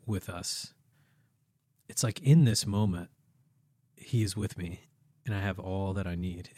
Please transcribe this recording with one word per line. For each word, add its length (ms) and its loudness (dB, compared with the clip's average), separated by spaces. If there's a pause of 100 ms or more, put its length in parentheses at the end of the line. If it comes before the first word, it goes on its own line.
with 240 -4
us, 440 -8 (1160)
it's 140 -2
like, 180 0
in 240 8
this 220 4
moment, 420 0 (880)
he 260 0
is 140 -2
with 200 -6
me 240 -8 (440)
and 100 -4
I 40 -2
have 200 -2
all 340 -2
that 120 -2
I 100 -4
need, 420 -6